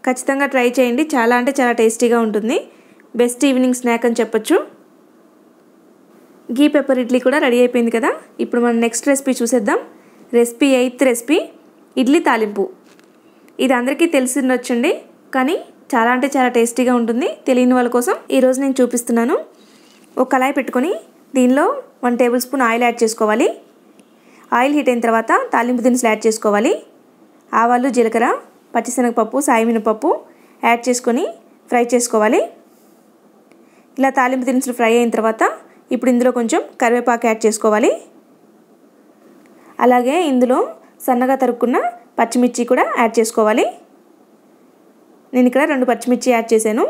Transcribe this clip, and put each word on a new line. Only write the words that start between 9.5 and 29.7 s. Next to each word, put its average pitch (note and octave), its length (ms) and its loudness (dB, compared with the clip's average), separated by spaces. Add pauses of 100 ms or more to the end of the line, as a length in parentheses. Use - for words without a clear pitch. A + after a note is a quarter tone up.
రెసిపీ, A#3+ 300 2 (120)
ఎయిత్ B3 280 -2
రెసిపీ, B3+ 300 0 (640)
ఇడ్లీ C#4 260 4
తాలింపు. G#3 380 -2 (1000)
ఇది C4 140 2
అందరికీ C#4 280 0 (100)
తెలిసి B3+ 260 0
ఉండొచ్చండి, B3+ 500 0 (440)
కానీ C4 200 0 (380)
చాలా A#3 220 2
అంటే B3+ 200 -2
చాలా B3+ 220 2
టేస్టీగా A#3 420 0
ఉంటుంది. A#3 280 -2 (200)
తెలియని B3+ 300 4
వాళ్ళ B3 180 0
కోసం B3+ 200 0 (220)
ఈరోజు B3+ 260 2
నేను C4+ 160 -2
చూపిస్తున్నాను. A#3+ 560 0 (840)
ఒక B3+ 140 0
కళాయి C4 260 0
పెట్టుకొని B3+ 320 -4 (460)
దీనిలో C4 280 4 (400)
వన్ A#3+ 160 0
టేబుల్ A#3+ 240 0
స్పూన్ C4+ 220 -2
ఆయిల్ A#3 200 0
యాడ్ A#3 160 -2
చేసుకోవాలి. A3 440 0 (1080)
ఆయిల్ C#4 200 2
హీట్ B3 140 0
అయిన A#3+ 160 -2
తర్వాత A3+ 240 0 (240)
తాలింపు A#3+ 320 -2
దినుసులు B3 240 2
యాడ్ G#3+ 160 -2
చేసుకోవాలి. A3 460 0 (880)
ఆవాలు, B3 360 0
జీలకర్ర, A#3 300 0 (480)
పచ్చిశనగపప్పు, A#3 640 -2 (100)
సాయి A3+ 240 2